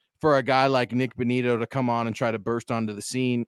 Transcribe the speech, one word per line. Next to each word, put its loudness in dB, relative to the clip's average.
for 4
a 2
guy 4
like 2
Nick -2
Bonito 0
to -4
come -2
on 0
and -4
try -2
to -2
burst -4
onto -2
the -12
scene. -2